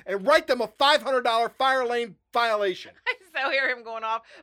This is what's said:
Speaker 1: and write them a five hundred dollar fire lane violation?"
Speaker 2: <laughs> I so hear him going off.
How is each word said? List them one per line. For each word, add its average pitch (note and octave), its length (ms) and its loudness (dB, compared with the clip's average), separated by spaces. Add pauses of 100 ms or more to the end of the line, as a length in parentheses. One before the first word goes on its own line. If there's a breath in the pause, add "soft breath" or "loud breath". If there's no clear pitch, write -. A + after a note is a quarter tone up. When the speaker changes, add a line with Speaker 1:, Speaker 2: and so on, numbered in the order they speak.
Speaker 1:
and G3 220 -6
write D#4+ 200 4
them B3 120 0
a A3 80 -2
five C#4+ 360 2
hundred C4 200 -2
dollar A#3 240 0
fire C4 380 0
lane A#3 320 -6 (160)
violation?" G#3+ 680 0
Speaker 2:
<laughs> - 80 -16
I A#4+ 60 -2 (200)
so C4+ 160 -2
hear C4+ 200 0
him A#3+ 120 -6
going A3+ 220 -12
off. A3+ 200 -4 (200 loud breath)